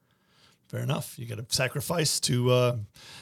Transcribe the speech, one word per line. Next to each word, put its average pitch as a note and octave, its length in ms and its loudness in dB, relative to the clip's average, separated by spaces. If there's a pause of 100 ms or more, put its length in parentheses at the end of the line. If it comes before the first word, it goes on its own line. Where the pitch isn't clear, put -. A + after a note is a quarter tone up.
(680)
Fair A#2 140 -6
enough. - 360 -4
You B2+ 80 -10
gotta A#2 220 -8
sacrifice D3+ 720 0
to, B2 320 4
uh, B2 240 4 (460)